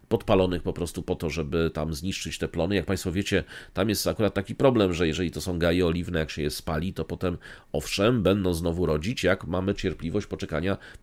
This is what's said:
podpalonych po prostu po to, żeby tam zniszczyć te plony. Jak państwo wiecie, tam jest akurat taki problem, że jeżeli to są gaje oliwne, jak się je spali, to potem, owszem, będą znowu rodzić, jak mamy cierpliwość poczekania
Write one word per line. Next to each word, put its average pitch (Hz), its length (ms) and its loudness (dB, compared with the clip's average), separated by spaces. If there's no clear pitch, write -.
podpalonych 92 540 4
po 87 100 -2
prostu 85 300 -6
po 90 120 -2
to, 80 140 -2
żeby 80 440 0
tam 78 200 -2
zniszczyć 82 440 -6
te - 100 -2
plony. 82 280 0
Jak 87 100 0
państwo 95 260 -2
wiecie, 92 320 0
tam 104 160 2
jest 95 180 -2
akurat 98 260 2
taki - 220 -4
problem, 113 380 4
że 82 140 2
jeżeli 80 240 0
to 80 100 -6
są 87 180 -4
gaje 87 280 4
oliwne, 85 320 -2
jak 78 120 -4
się 82 100 -6
je 73 100 -2
spali, 80 420 -4
to 78 120 -6
potem, 87 320 -4
owszem, 104 520 2
będą 90 300 4
znowu 85 320 0
rodzić, 78 380 0
jak 90 240 2
mamy 95 280 0
cierpliwość 90 520 -2
poczekania 87 500 -2